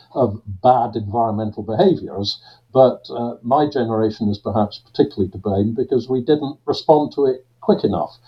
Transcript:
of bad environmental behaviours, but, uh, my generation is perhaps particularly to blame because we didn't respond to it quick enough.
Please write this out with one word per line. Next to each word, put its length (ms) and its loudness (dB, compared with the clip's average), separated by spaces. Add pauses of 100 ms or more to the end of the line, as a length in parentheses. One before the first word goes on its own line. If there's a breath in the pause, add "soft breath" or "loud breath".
(140 soft breath)
of 260 0 (220)
bad 320 4
environmental 680 -4
behaviours, 760 -2 (320 soft breath)
but, 380 4
uh, 320 -6
my 260 0
generation 600 -2
is 100 -2
perhaps 400 -4
particularly 520 -2
to 80 -14
blame 360 0
because 340 -2
we 120 0
didn't 460 0
respond 480 2
to 120 2
it 200 -2 (140)
quick 240 0
enough. 440 -4